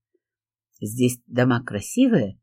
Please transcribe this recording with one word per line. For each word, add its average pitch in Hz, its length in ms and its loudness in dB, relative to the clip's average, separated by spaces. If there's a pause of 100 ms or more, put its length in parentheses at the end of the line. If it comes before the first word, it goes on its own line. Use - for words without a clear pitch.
(800)
Здесь 123 460 -2
дома 120 360 0
красивые 135 800 0